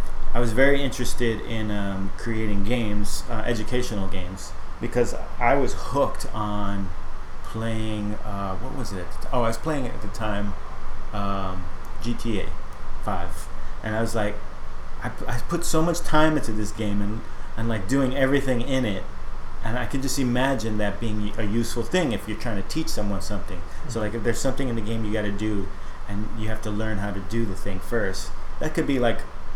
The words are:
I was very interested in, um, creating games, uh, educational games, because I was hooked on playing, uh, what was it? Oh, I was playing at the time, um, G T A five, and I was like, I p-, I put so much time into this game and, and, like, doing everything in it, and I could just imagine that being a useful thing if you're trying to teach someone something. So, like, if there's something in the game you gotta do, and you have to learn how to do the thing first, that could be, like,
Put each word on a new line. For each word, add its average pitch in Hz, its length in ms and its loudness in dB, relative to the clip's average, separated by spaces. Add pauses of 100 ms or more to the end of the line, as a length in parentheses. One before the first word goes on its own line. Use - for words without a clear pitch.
(320)
I - 60 8
was 120 140 4
very 135 280 4
interested 120 600 2
in, 110 320 -2
um, 98 440 0
creating 110 460 2
games, 107 680 4
uh, 113 160 2
educational 110 600 0
games, 98 460 0 (280)
because 120 340 0 (260)
I 123 140 4
was 135 200 2
hooked - 580 0
on 104 560 0 (540)
playing, 110 720 -2 (100)
uh, 98 320 -2
what - 200 -2
was 123 160 -4
it? 90 140 -6 (260)
Oh, 123 100 2
I 113 60 2
was 117 100 0
playing 147 300 -2
at 120 140 -2
the - 60 0
time, 104 460 0 (580)
um, 98 520 0 (360)
G - 140 0
T 104 260 0
A 87 60 2 (560)
five, - 460 0 (340)
and 110 140 -4
I 113 40 0
was 120 140 0
like, 104 220 0 (680)
I 123 60 -6
p-, - 180 -4
I - 220 0
put - 160 -2
so 160 180 4
much 165 180 0
time 156 360 4
into 123 160 2
this 104 180 0
game 104 320 0
and, 107 200 -2 (340)
and, 113 120 0
like, 107 200 -2
doing 131 260 0
everything 135 460 0
in 143 240 0
it, 101 180 -2 (600)
and 110 120 2
I 123 100 -2
could 135 160 -2
just 135 160 -2
imagine 120 600 0
that 101 220 0
being 107 360 0
a 110 60 0
useful 113 400 0
thing 156 300 0
if 101 160 -6
you're 107 100 -6
trying 104 240 -2
to - 60 -2
teach 160 180 -2
someone 101 340 0
something. 92 400 -2 (280)
So, 117 100 -4
like, 107 160 -4
if 113 80 -4
there's 113 160 0
something 135 300 0
in 117 80 -2
the 113 40 -2
game 110 240 -2
you 104 80 0
gotta 104 200 0
do, 104 340 0 (420)
and 104 280 0
you 107 120 0
have 110 120 2
to 107 120 -2
learn 107 260 -2
how 98 140 -2
to 95 80 -4
do 117 260 0
the 98 80 -2
thing 95 240 0
first, - 540 0 (260)
that 143 160 0
could 156 120 -2
be, 135 120 0
like, 117 220 2 (340)